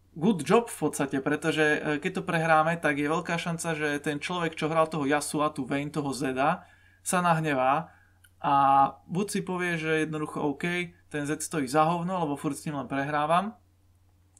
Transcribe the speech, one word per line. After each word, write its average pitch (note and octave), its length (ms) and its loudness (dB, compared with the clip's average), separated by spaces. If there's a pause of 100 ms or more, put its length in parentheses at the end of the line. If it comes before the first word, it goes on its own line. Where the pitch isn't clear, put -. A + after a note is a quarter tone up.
(140)
good E3 300 0
job A3 240 4
v - 100 -12
podstate, D3 460 -2
pretože, D3+ 400 0
e, D3+ 160 4 (180)
keď F#3 240 -4
to E3 60 -8
prehráme, E3 500 4
tak D3 220 0
je D3 80 0
veľká E3+ 320 -2
šanca, E3+ 340 -4
že D3 300 -2
ten D3 160 -4
človek, E3 340 -4
čo D#3+ 140 -2
hral D#3+ 240 2
toho D3 160 -2
Yasua, D3 480 0
tú C3+ 80 -4
Vayne, C#3+ 260 -4
toho C#3+ 220 -4
Zeda, C3+ 560 -2 (320)
sa F3+ 240 -2
nahnevá D#3 680 2 (540)
a C#3+ 100 2 (540)
buď F#3+ 240 -2
si G3 120 -2
povie, F3+ 360 -2
že D#3 280 0
jednoducho D#3 360 -6
OK, E3+ 520 -4 (120)
ten D3 160 -6
Z D3 160 -4
stojí C#3+ 280 -4
za D#3 200 4
hovno, F3 360 -2
lebo C#3+ 160 -2
furt C#3+ 160 -4
s - 120 -10
ním D3 160 -6
len A#2+ 40 -10
prehrávam, D3+ 680 0 (840)